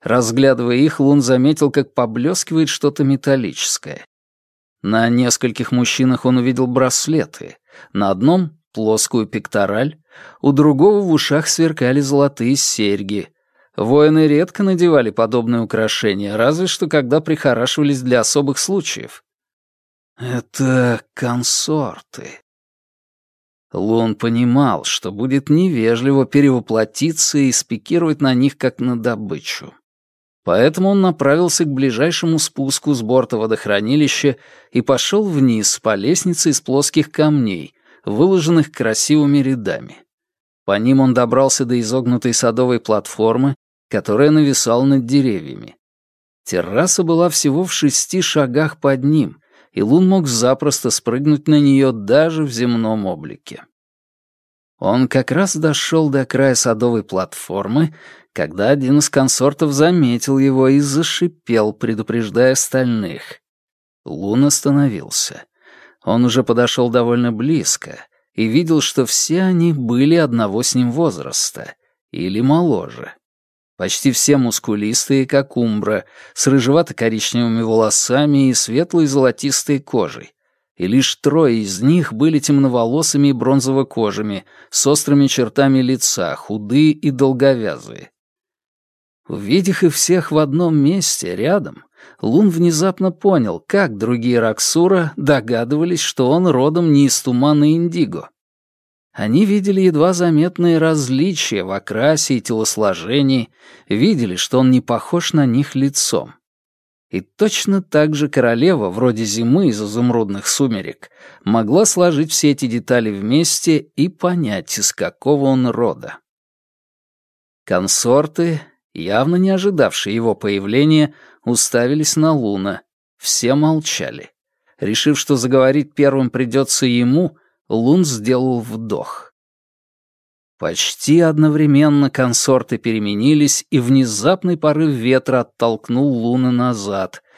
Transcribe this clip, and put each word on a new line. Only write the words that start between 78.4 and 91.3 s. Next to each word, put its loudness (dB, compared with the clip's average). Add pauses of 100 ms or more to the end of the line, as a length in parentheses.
и 0
светлой 0
золотистой 0
кожей. -6 (420)
И -6
лишь 0
трое 2
из -6
них 2
были 0
темноволосыми 0
и 2
бронзово-кожими, -2 (260)
с -2
острыми 2
чертами 2
лица, -2
худые 0
и -2
долговязые. 0 (1200)
Увидев -2
их 2
всех 0
в 2
одном 0
месте, 0